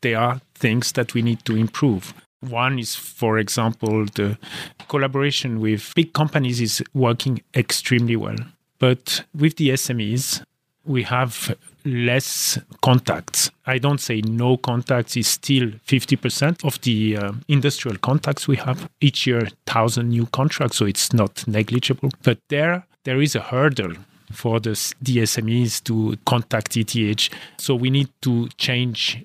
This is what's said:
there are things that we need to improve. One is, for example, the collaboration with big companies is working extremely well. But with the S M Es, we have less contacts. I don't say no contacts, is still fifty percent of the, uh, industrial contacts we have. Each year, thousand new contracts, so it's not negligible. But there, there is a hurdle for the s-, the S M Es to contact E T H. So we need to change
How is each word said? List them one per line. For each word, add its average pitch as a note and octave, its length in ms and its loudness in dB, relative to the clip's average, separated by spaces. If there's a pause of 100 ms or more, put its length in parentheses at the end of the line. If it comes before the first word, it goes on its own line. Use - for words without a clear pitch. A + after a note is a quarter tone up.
there A2+ 180 0
are B2 220 0 (120)
things A#2+ 380 0
that A#2+ 220 -2
we A#2 80 2
need A#2 240 0
to A2+ 100 0
improve. A2 580 0 (280)
One B2+ 360 -2
is, A#2 160 -6
for - 460 -2
example, A2 640 0
the G#2 340 -2 (520)
collaboration C3+ 720 -2
with A2 340 -2
big E3 160 2
companies C3+ 480 0
is A2+ 240 -2 (100)
working B2 480 0 (140)
extremely A#2+ 640 2
well. G#2+ 180 -4 (440)
But - 440 2 (100)
with D#3 220 2
the C#3+ 160 2
S - 180 -2
M A#2+ 120 -2
Es, A2+ 400 -2 (420)
we B2+ 200 0
have B2 520 -2 (280)
less B2 760 0 (220)
contacts. - 680 2 (160)
I C3 120 0
don't C#3 220 0
say A2 220 -2
no A#2 360 2
contacts, B2 600 -2
is A2+ 100 0
still B2 440 0 (120)
fifty C3 320 2
percent C#3+ 480 -2
of - 180 -2
the, A2 360 2
uh, G2+ 140 -4 (160)
industrial C3 500 0
contacts C#3+ 500 0
we C#3+ 100 4
have. - 320 -4 (120)
Each - 240 2
year, A#2 240 2 (160)
thousand A#2 440 2
new A#2 180 2
contracts, C3+ 500 0
so - 80 2
it's - 280 0
not G#2+ 340 2
negligible. A#2+ 640 0 (120)
But A#2+ 160 2 (100)
there, E3 360 0 (180)
there C3+ 180 0
is D3 140 0
a G#2+ 60 0
hurdle B2 540 0 (360)
for A2+ 280 0
the A2 120 -2
s-, - 300 -4
the B2+ 200 2
S G#2+ 160 0
M A2+ 120 -2
Es A#2 320 0
to A2 440 0
contact A#2 520 0
E A2+ 60 0
T G#2+ 260 0
H. - 220 -2 (260)
So - 180 0
we B2 140 0
need C3+ 200 2 (120)
to A#2+ 360 0
change B2 680 -2